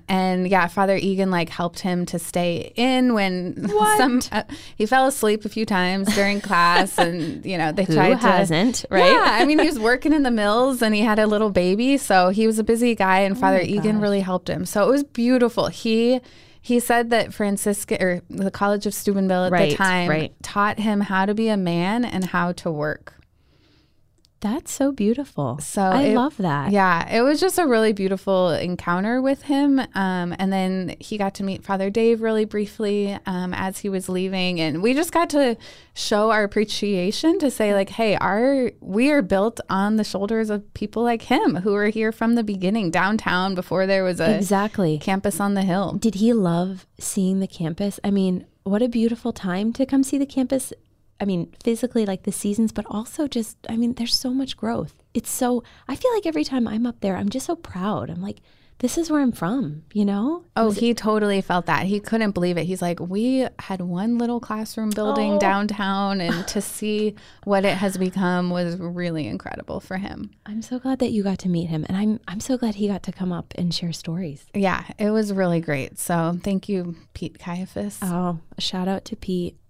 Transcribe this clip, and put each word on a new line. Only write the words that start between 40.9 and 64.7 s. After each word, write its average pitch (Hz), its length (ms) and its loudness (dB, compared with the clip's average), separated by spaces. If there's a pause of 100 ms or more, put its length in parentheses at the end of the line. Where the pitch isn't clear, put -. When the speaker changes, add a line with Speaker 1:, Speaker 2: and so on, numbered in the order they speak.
Speaker 1:
like 233 200 0
him 269 340 2
who 196 160 -2
were 208 160 2
here 220 240 -2
from 233 220 0
the 233 100 0
beginning, 196 460 -2
downtown, 185 640 0
before 185 320 -2
there 190 180 2
was 180 160 -2
a 170 160 2
Speaker 2:
Exactly. 196 600 0
Speaker 1:
campus 196 420 -2
on 202 140 0
the 196 80 0
hill." 185 300 0
Speaker 2:
Did 208 240 -2
he 226 180 4
love 185 520 0 (140)
seeing 190 400 0
the 190 80 -2
campus? 170 560 -6
I 208 60 0
mean, 190 340 0 (200)
what 202 180 0
a 254 80 2
beautiful 233 420 0
time 196 400 -4
to 262 140 -2
come 269 160 2
see 277 160 -2
the 277 80 0
campus. 262 440 -2 (500)
I 202 60 -2
mean, 170 360 -2
physically, 233 420 0
like, 190 200 -6
the 202 80 -2
seasons, 214 400 -2
but 208 160 -6
also 247 400 -6
just, - 280 -6 (120)
I 226 80 -6
mean, 240 180 0
there's 233 240 -4
so 254 160 -4
much 262 220 -4
growth. 214 380 -6 (200)
It's - 160 -4
so, 247 320 0 (240)
I 262 80 -4
feel 494 180 0
like 403 140 -2
every 311 160 0
time 262 240 -2
I'm 226 200 -2
up 240 140 -8
there, 190 160 -2
I'm 202 120 -2
just 262 180 -4
so 349 80 -2
proud. 185 560 -6
I'm 170 100 -10
like, 202 200 -10 (380)
"This 247 200 -2
is 320 140 -2
where 294 80 2
I'm 262 100 2
from," 170 600 -4
you 208 120 0
know? 226 400 -2 (120)
Speaker 1:
Oh, 226 100 4
Speaker 2:
Was 208 100 0
it 202 40 -8
Speaker 1:
he 233 120 2
totally 208 480 0
felt 175 260 -2
that. 160 200 0
He 202 140 -2
couldn't 220 320 -2
believe 175 260 0
it. 156 60 -2
He's 185 180 -4
like, 175 160 -2
"We 226 480 -2 (140)
had 190 200 -8
one 185 380 -2
little 240 220 -2
classroom 220 500 -6